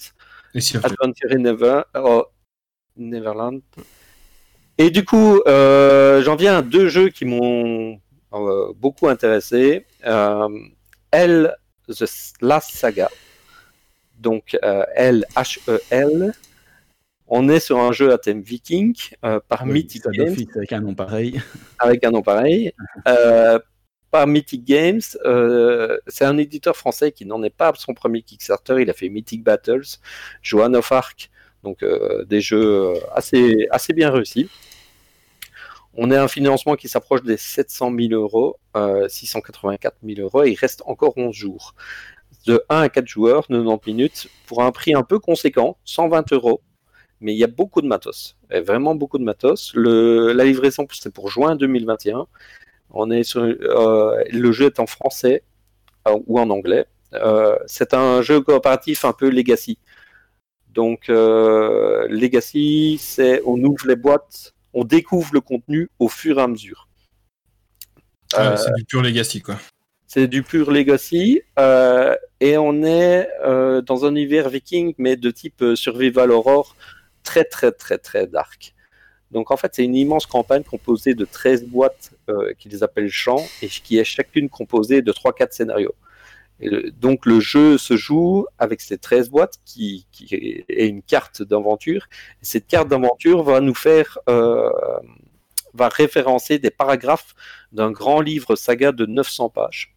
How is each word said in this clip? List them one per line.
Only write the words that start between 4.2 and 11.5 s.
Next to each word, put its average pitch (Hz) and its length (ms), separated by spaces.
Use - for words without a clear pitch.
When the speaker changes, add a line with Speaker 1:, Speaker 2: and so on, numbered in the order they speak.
Speaker 2:
Et 165 140
du 190 120
coup, 214 440
euh, 139 760
j'en 151 140
viens 185 240
à - 20
deux 165 280
jeux 180 200
qui - 160
m'ont, 117 760
euh, 98 420
beaucoup 135 340
intéressé. 123 760
Euh, 104 420
Hel, 170 440